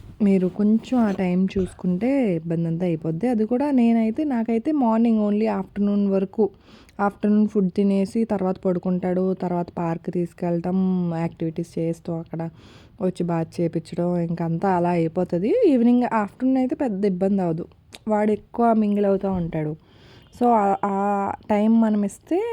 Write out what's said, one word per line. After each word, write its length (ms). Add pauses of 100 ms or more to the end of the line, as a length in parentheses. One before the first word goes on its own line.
(220)
మీరు 260
కొంచెం 520
ఆ 120
టైమ్ 360 (100)
చూసుకుంటే 520 (260)
ఇబ్బంది 320
అంతా 180
అయిపోద్ది. 420
అది 180
కూడా 260
నేనైతే, 520
నాకైతే 480
మార్నింగ్ 580
only 180 (120)
afternoon 500
వరకు, 360 (540)
ఆఫ్టర్‌నూన్ 480
ఫుడ్ 240
తినేసి 540
తర్వాత 300 (100)
పడుకుంటాడు, 680
తర్వాత 340 (100)
పార్క్ 340
తీసుకెళ్ళటం, 640 (380)
యాక్టివిటీస్ 640
చేస్తూ 340
అక్కడ 280 (600)
వచ్చి 220
బాత్ 380
చేపించడం, 460 (120)
ఇంకంతా 560
అలా 140
అయిపోతది. 600 (140)
ఈవినింగ్, 480
ఆఫ్టర్‌నూన్ 440
అయితే 180
పెద్ద 300
ఇబ్బంది 360
అవ్వదు, 240 (420)
వాడు 240
ఎక్కువ 420
మింగిల్ 320
అవుతూ 260
ఉంటాడు. 400 (640)
So 140
ఆ, 180 (180)
ఆ 140 (520)
టైమ్ 320
మనం 240
ఇస్తే 320 (160)